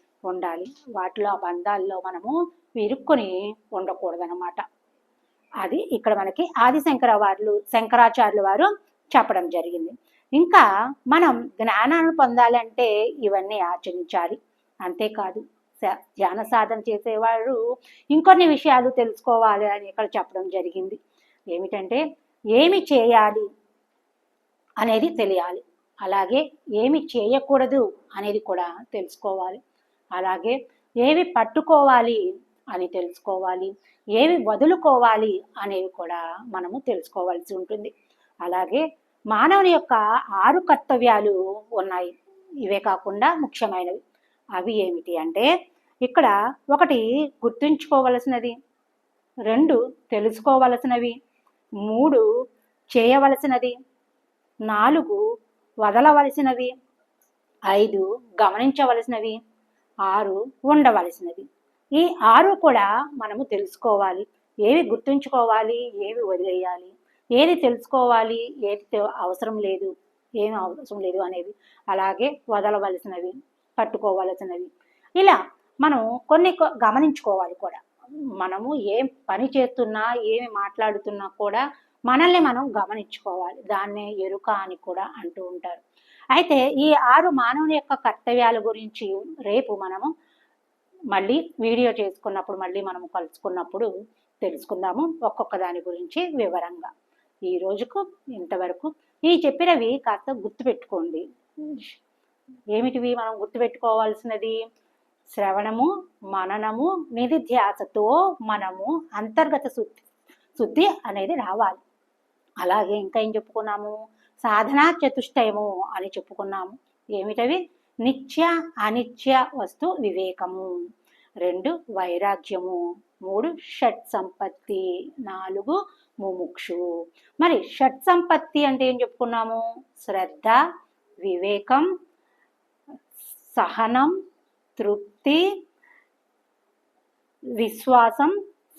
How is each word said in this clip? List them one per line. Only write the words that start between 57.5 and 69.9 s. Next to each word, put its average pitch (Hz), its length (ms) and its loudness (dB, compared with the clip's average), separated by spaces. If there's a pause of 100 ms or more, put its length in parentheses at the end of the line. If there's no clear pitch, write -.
ఐదు 202 380 2 (400)
గమనించవలసినవి, 233 960 0 (640)
ఆరు 196 360 0 (280)
ఉండవలసినవి. 214 800 2 (480)
ఈ 302 120 4 (200)
ఆరు 262 320 8
కూడా 262 300 4 (320)
మనము 220 260 -8
తెలుసుకోవాలి. 196 800 -2 (340)
ఏవి 240 320 4
గుర్తుంచుకోవాలి, 233 920 0 (260)
ఏవి 226 160 -6
వదిలేయాలి, 185 680 -4 (400)
ఏది 302 260 4
తెలుసుకోవాలి, 240 840 0 (260)
ఏది 202 260 -6
తె-, 208 240 -2
అవసరం 190 440 -6
లేదు, 190 300 -4 (440)